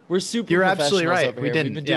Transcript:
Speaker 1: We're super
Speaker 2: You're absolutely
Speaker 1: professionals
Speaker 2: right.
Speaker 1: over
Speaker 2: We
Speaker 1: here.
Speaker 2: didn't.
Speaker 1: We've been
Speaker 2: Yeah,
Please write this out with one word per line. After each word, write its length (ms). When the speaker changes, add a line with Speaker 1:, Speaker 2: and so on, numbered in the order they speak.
Speaker 1:
We're 140
super 320
Speaker 2:
You're 100
absolutely 440
Speaker 1:
professionals 200
Speaker 2:
right. 60
Speaker 1:
over 80
Speaker 2:
We 80
Speaker 1:
here. 60
Speaker 2:
didn't. 200
Speaker 1:
We've 100
been 80
Speaker 2:
Yeah, 40